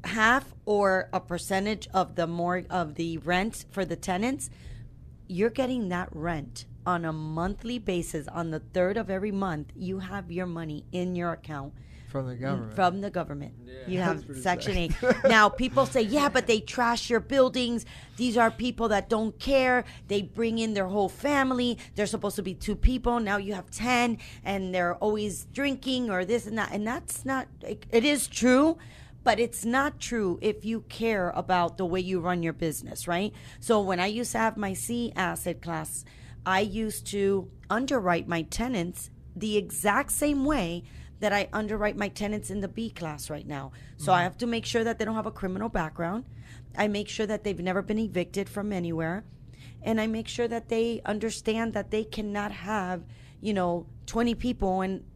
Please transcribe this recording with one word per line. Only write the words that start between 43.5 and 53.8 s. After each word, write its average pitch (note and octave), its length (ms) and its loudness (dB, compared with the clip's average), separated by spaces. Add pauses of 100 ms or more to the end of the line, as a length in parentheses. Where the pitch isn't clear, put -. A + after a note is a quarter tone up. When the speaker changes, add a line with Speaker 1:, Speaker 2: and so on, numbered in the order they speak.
Speaker 1:
So - 120 0
I F#3 100 10
Speaker 2:
Mm-hmm. - 20 4
Speaker 1:
have F3+ 160 -2
to A#3+ 80 -2
make A#3 180 -2
sure A3+ 200 2
that A3+ 140 0
they A3 60 -2
don't A3 120 -2
have G#3+ 100 -2
a A3 40 -4
criminal G3 380 -4
background. F3 560 -2 (540)
I G#3+ 100 4
make G#3 220 -2
sure G#3+ 160 0
that G#3 180 -4
they've F#3+ 160 -2
never F#3 220 0
been G#3+ 160 -2
evicted G3 500 -2
from G#3 240 -4
anywhere. E3+ 520 -2 (580)
And A3+ 180 2
I A3+ 60 0
make A3+ 220 -4
sure A#3 200 0
that A3+ 220 -4
they A3+ 340 0
understand A3 720 -2
that G3+ 160 -2
they G#3+ 140 0
cannot G#3 480 -4
have, F#3 500 -4 (400)
you G#3 100 0
know, F3 320 0 (220)